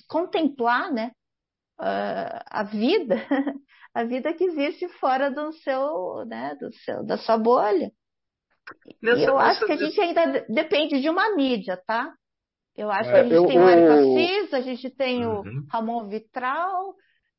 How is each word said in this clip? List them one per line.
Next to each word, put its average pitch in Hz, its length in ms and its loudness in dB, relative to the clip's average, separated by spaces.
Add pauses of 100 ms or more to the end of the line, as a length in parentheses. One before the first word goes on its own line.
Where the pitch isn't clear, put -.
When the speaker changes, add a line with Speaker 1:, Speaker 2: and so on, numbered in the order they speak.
Speaker 1:
contemplar, 311 840 -2
né? 240 200 -6 (680)
Ah, 196 640 -6 (180)
a - 20 -4
vida, 220 520 -2
<laughs> 277 460 -4 (320)
a 233 100 -4
vida 254 300 -4
que 320 120 -2
existe 302 420 -4 (120)
fora 277 300 0
do 302 240 -8
seu, 269 720 -6
né, 240 340 -10
do - 140 -12
seu, 214 320 -10
da 214 140 -4
sua 226 180 0
bolha. 262 540 2 (960)
E - 80 -20 (100)
Speaker 2:
Nessa, 240 240 2
Speaker 1:
eu 269 80 4
acho 277 240 2
Speaker 2:
nessa 440 60 -2
Speaker 1:
que 339 60 0
a - 20 -2
Speaker 2:
de- 339 100 -4
Speaker 1:
gente 320 160 -2
ainda 339 240 2 (160)
de-, 208 120 -10
depende 302 480 0
de 302 80 0
uma 392 260 0
mídia, 247 500 -2
tá? 240 280 -6 (640)
Eu 214 160 -6
acho 202 180 -2
Speaker 3:
É, 202 40 -2
Speaker 1:
que 196 60 8
a - 40 8
gente 165 140 4
Speaker 3:
eu, 175 100 8
Speaker 1:
tem 175 120 6
o 180 100 10
Érica 170 260 8
Speaker 3:
o 269 180 6
Speaker 1:
Cis, 381 400 0
a 262 80 0
gente 254 300 -8
tem 254 340 -2
o 214 160 -4
Speaker 2:
Uhum. 147 280 -10
Speaker 1:
Ramon 226 400 -6
Vitral, 330 840 -6 (440)